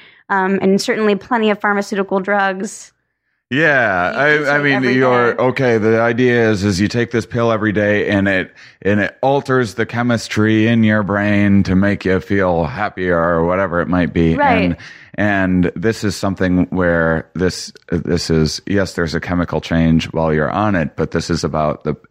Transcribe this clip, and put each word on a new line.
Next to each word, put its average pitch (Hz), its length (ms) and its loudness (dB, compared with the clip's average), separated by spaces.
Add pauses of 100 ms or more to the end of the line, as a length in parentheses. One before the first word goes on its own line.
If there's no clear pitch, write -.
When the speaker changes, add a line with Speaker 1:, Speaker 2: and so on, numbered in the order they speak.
(280)
Speaker 1:
Um, 190 340 0
and 196 200 2
certainly 214 340 0
plenty 220 360 -2
of 202 100 -4
pharmaceutical 202 580 -2
drugs. 196 720 -4 (600)
Speaker 2:
Yeah, 123 580 2
Speaker 1:
You 147 340 0
can 135 40 -2
Speaker 2:
I, 143 60 2
I 147 40 2
Speaker 1:
take 143 60 -2
Speaker 2:
mean, 139 100 2
Speaker 1:
every 131 200 0
Speaker 2:
you're, 123 400 2
Speaker 1:
day. - 80 -4
Speaker 2:
okay, 123 380 2
the 113 200 2
idea 120 520 2
is, 95 120 -2
is 101 160 0
you 101 80 2
take 120 220 -2
this 113 160 -2
pill 117 260 0
every 107 200 0
day 104 360 0
and 98 200 2
it, 92 260 -2 (300)
and 104 160 2
it 95 240 -4
alters 131 500 0
the 113 140 -4
chemistry 110 800 0
in 117 160 2
your 107 180 2
brain 101 600 2
to 92 120 0
make 98 300 0
you 92 140 2
feel 90 460 0
happier 90 520 -4
or 82 300 2
whatever 90 340 0
it - 60 -4
might 87 260 0
be. 82 220 2
Speaker 1:
Right. 269 300 2
Speaker 2:
And, 87 120 -2 (380)
and 92 600 0
this 107 280 -4
is 101 120 -2
something 90 500 0
where 85 680 0
this, 87 400 -4 (160)
this 82 400 -2
is, 78 380 0
yes, 95 260 -2
there's 82 220 -2
a 82 40 -2
chemical 85 420 -4
change 82 520 2
while 80 180 0
you're 76 200 0
on 104 240 0
it, 78 200 -2
but 80 140 -4
this 85 220 -4
is 80 120 -2
about 76 420 -2
the 76 100 -4 (160)